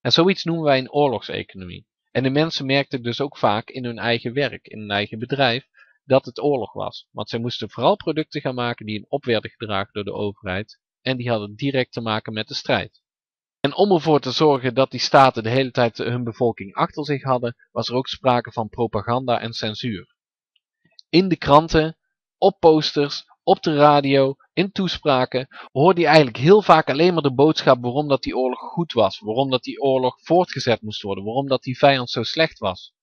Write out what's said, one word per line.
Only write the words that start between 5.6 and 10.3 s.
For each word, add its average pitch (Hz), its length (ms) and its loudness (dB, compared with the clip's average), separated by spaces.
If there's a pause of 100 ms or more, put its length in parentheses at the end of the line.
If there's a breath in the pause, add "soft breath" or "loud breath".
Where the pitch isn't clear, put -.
dat 131 200 2
het - 180 -10
oorlog 135 300 -2
was. - 380 -12
Want - 180 -12
zij 117 100 -6
moesten 113 320 -8
vooral 156 260 0
producten 156 440 -6
gaan 131 140 -6
maken 120 320 -6
die 107 100 -6
in 104 120 -12
op 139 160 -6
werden 113 260 -2
gedragen 101 420 -6
door 104 120 -6
de 98 80 -8
overheid. 101 680 -6 (220)